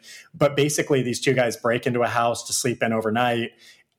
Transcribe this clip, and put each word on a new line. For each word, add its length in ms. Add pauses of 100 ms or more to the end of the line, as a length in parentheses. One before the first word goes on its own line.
(340)
But 220
basically, 460
these 180
two 140
guys 220
break 300
into 160
a 60
house 400
to 40
sleep 300
in 100
overnight, 600 (460)